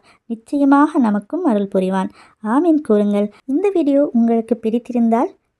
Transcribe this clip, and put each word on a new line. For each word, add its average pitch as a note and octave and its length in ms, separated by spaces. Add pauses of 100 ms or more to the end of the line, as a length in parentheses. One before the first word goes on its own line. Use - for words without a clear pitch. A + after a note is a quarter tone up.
(300)
நிச்சயமாக C#4+ 680
நமக்கும் A3 460
அருள் G3+ 280
புரிவான். F#3+ 360 (340)
ஆமீன் D4 380
கூறுங்கள். G#3 460 (180)
இந்த D4 240
வீடியோ C#4+ 420
உங்களுக்கு A#3 460
பிடித்திருந்தால் A#3 760 (280)